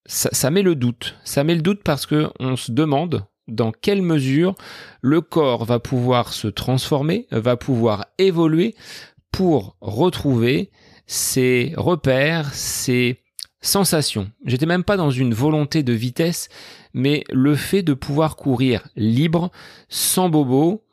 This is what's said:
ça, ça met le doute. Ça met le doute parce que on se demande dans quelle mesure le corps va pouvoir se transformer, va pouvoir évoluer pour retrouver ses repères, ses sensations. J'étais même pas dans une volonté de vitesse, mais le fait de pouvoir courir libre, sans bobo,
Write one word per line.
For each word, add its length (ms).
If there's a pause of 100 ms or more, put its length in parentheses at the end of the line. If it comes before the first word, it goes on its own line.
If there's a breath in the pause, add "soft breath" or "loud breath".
ça, 240
ça 200
met 120
le 140
doute. 480
Ça 180
met 140
le 60
doute 200
parce 240
que 320
on 160
se 160
demande 560 (220)
dans 240
quelle 280
mesure 540 (460 loud breath)
le 200
corps 440
va 160
pouvoir 520
se 140
transformer, 840
va 260
pouvoir 500 (100)
évoluer 580 (580 loud breath)
pour 480
retrouver 920 (360 soft breath)
ses 680
repères, 800
ses 680 (400)
sensations. 680 (160)
J'étais 200
même 180
pas 120
dans 140
une 240
volonté 480
de 100
vitesse, 560 (440 loud breath)
mais 380
le 260
fait 260
de 100
pouvoir 440
courir 580
libre, 560 (380 loud breath)
sans 400
bobo, 640